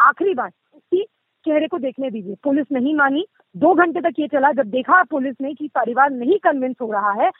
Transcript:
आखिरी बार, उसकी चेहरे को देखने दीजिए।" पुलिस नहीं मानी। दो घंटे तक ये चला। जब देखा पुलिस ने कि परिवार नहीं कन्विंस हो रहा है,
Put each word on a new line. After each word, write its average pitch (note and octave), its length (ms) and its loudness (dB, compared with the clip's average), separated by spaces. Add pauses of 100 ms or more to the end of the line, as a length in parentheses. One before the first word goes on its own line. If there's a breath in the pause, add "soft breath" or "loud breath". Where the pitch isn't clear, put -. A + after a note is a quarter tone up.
आखिरी E4 340 2
बार, G#3+ 160 -6 (240)
उसकी F4 280 -4 (420)
चेहरे D4+ 220 0
को F4 120 -6
देखने C4 320 -6
दीजिए।" G3 320 -10
पुलिस C#4+ 300 0
नहीं C4+ 220 0
मानी। C#4+ 320 2 (300)
दो D#4 180 4
घंटे E4+ 260 2
तक C4+ 180 -2
ये D4 100 -2
चला। C#4+ 240 2
जब C4 120 0
देखा C4 380 2
पुलिस C4+ 380 -4
ने C#4 140 -6
कि D4+ 140 -10
परिवार B3+ 420 0
नहीं C4 280 0
कन्विंस C4 420 -2
हो A3 120 -6
रहा G3+ 200 0
है, C4+ 280 0